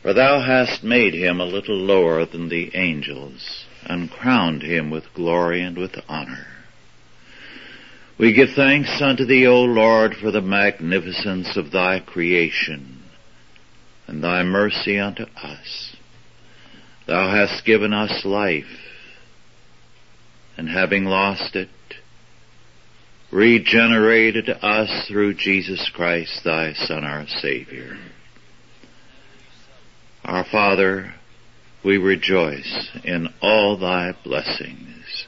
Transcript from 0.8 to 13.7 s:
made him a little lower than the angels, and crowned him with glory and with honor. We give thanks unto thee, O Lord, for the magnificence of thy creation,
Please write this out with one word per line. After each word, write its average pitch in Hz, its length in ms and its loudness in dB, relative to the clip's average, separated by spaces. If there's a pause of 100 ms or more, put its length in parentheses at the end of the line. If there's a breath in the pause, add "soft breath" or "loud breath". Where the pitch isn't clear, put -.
made 113 300 2
him 87 260 0
a 90 60 -2
little 98 320 -4
lower 87 480 4
than 85 240 -10
the 85 260 -4
angels, 71 880 -6 (220)
and 87 240 -6
crowned 92 520 0
him 78 280 -4
with 78 240 -10
glory 87 480 0
and 87 160 -8
with 92 280 -10
honor. 67 420 -12 (1700 loud breath)
We 110 160 6
give 127 160 6
thanks 139 500 2
unto 135 240 0
thee, 127 220 4
O 123 160 6
Lord, 110 520 4
for 107 160 -4
the 101 120 0
magnificence 92 1120 -2
of 85 140 -4
thy 92 300 0
creation, 82 1040 -2 (1040)